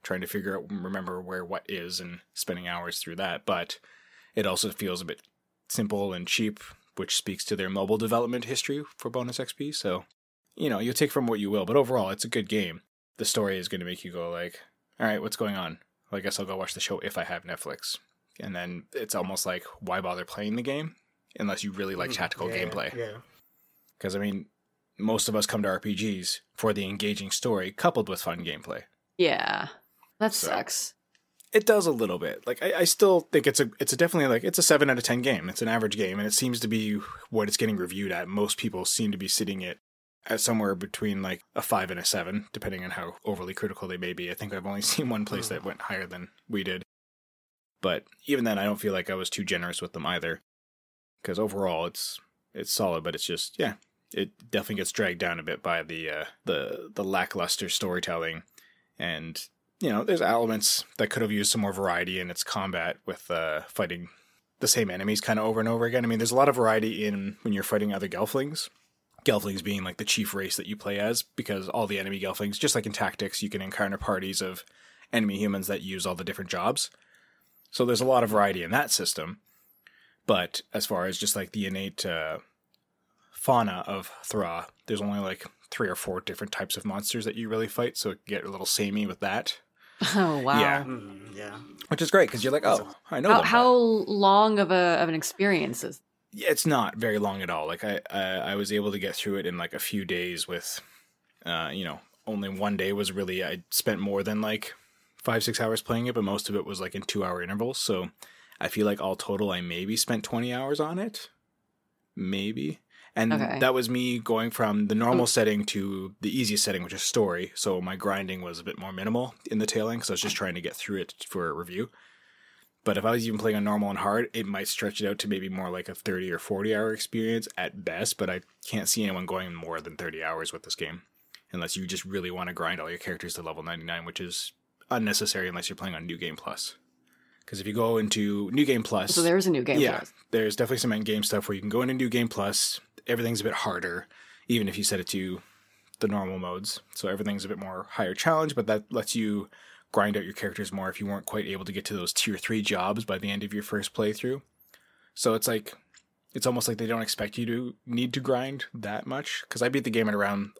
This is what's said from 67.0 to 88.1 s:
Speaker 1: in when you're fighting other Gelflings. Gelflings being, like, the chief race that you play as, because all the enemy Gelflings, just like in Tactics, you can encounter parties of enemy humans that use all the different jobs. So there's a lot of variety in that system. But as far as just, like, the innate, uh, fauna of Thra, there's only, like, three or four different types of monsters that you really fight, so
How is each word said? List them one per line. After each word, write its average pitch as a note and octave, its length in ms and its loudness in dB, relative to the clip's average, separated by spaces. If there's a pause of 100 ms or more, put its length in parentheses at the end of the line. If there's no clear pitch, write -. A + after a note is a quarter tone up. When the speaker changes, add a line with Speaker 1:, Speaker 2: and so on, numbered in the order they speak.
Speaker 1:
in G2+ 360 -2
when A2 120 0
you're G2 80 0
fighting G#2 320 0
other F#2+ 140 -2
Gelflings. C3+ 600 -2 (560)
Gelflings G2+ 380 2
being, G2 220 -2
like, F2+ 140 -8
the G#2+ 60 -4
chief - 300 2
race F#2+ 220 -2
that - 100 -4
you G#2 80 -6
play G2+ 240 -4
as, A2+ 240 2
because F#2+ 460 -4
all A2 180 0
the G2 120 -2
enemy G2 200 -2
Gelflings, G2+ 400 -2
just C#3+ 160 4
like A2+ 120 0
in G#2+ 60 -4
Tactics, - 500 -2
you G#2 80 -2
can G#2 120 -4
encounter G2 360 -2
parties F#2+ 420 -2
of F#2 240 -6 (480)
enemy G#2+ 260 2
humans G2 300 0
that G2 140 -2
use F#2 240 -6
all - 100 0
the E3+ 80 -6
different F3+ 260 -8
jobs. - 400 0 (800)
So - 140 2
there's A#2+ 160 4
a B2+ 60 2
lot B2+ 180 8
of G#2 60 2
variety G2+ 320 6
in E2+ 80 -4
that C3+ 200 4
system. F2 500 -2 (840)
But F2+ 360 2 (100)
as G2+ 140 -2
far F#2 200 0
as F#2 120 -2
just, - 180 0
like, G2 160 -6
the G#2 140 -2
innate, F#2+ 400 -4
uh, D#2+ 320 -2 (920)
fauna G#2+ 560 2
of G2 240 -6 (140)
Thra, F2 420 -2 (200)
there's G#2 160 -2
only, G2+ 180 -2
like, F#2+ 260 -4 (240)
three A2 180 0
or F2+ 60 -2
four F#2 260 -4
different G2 320 -8
types - 240 -4
of - 80 -8
monsters G#2 420 -2
that G#2+ 100 -2
you A2+ 120 -4
really A2 200 0
fight, A#2+ 280 -2
so - 140 -2